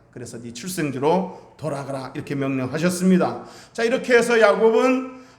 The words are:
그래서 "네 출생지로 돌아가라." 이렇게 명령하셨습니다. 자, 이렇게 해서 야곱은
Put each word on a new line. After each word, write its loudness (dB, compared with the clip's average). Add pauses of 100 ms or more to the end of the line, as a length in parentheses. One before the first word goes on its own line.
(120)
그래서 -14
"네 -14
출생지로 -4
돌아가라." -8
이렇게 -8
명령하셨습니다. 0 (280)
자, -4
이렇게 2
해서 4
야곱은 4 (140)